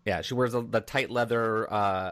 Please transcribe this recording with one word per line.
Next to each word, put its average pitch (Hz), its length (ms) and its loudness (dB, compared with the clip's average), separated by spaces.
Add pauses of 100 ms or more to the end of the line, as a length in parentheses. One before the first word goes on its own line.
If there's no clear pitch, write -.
Yeah, 90 160 0
she 127 120 -6
wears 123 200 0
the, 120 80 0
the 117 200 0
tight 135 300 -2
leather, 113 600 0
uh, 95 400 0